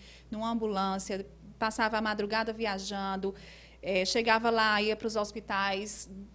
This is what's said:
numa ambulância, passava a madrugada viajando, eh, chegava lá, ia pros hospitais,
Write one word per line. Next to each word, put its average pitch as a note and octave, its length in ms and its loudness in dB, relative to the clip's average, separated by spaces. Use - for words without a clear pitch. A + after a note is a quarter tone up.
numa A3 180 -4
ambulância, G3 760 0
passava A3 400 2
a - 20 0
madrugada G#3+ 500 0
viajando, G3 840 -4
eh, F#3 240 2
chegava A3+ 460 4
lá, A3 320 4
ia G#3+ 140 2
pros G#3+ 200 -4
hospitais, G3+ 920 -2